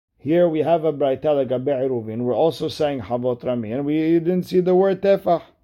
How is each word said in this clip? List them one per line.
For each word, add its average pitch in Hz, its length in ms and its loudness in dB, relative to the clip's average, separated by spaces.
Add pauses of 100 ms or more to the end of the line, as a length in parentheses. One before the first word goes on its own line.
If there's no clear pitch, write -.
(180)
Here 170 320 2
we 156 140 -2
have 160 200 2
a 156 80 2
Braita 143 440 0
like 131 140 0
Gabe 127 180 -2
Eruvin. 123 540 -2
We're 123 120 -2
also 156 360 0
saying 143 320 -4
Chavot 123 400 -4
Rameh, 120 340 -4
and 143 100 -4
we 156 320 2
didn't 175 300 0
see 185 140 2
the 180 120 2
word 190 300 2
tefach. 190 400 2 (200)